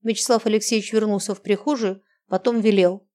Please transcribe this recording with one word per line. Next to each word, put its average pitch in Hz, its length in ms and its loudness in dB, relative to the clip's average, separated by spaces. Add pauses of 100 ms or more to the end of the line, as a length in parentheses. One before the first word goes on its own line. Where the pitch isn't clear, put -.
Вячеслав 226 440 0
Алексеевич 214 460 -2
вернулся 214 420 -2
в - 80 -14
прихожую, 202 600 -2 (240)
потом 226 340 -2
велел 196 540 2